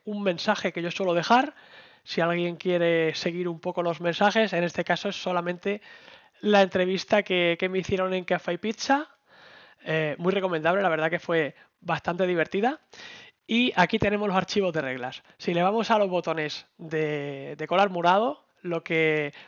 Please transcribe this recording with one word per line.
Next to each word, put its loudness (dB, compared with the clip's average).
un -6
mensaje 0
que -6
yo -4
suelo -2
dejar. 4
Si -4
alguien 0
quiere 2
seguir -4
un -6
poco -4
los -2
mensajes, 2
en 0
este -4
caso -2
es -6
solamente -4
la 4
entrevista 2
que, 2
que -2
me -2
hicieron -2
en -2
Café -2
y -4
Pizza. 0
Eh, -2
muy 0
recomendable, 0
la 2
verdad 0
que -2
fue 0
bastante -2
divertida. 0
Y 2
aquí 4
tenemos 0
los 0
archivos 0
de -2
reglas. -8
Si -4
le 2
vamos 0
a 6
los 2
botones -4
de, -4
de -8
color 4
morado, 2
lo -4
que 0